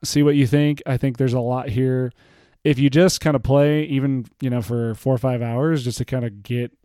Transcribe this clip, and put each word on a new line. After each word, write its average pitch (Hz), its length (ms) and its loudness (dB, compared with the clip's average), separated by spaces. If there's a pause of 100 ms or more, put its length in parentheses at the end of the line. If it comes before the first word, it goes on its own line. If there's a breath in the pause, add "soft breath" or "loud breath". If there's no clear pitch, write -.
See 147 200 0
what 147 120 4
you 135 120 4
think. 147 380 2
I 131 120 -2
think 131 200 -2
there's 131 160 0
a 127 60 0
lot 123 300 -4
here. 127 420 0 (520 soft breath)
If 139 160 2
you 139 100 4
just 170 320 4
kinda 143 180 0
play, 147 440 2
even, 135 420 -2 (160)
you 131 80 -4
know, 123 120 -2
for 117 340 -4
four 131 180 -2
or 127 60 2
five 123 220 -2
hours 131 420 -2
just 120 160 -4
to 123 60 -4
kinda 123 240 -4
get 120 420 -8 (140)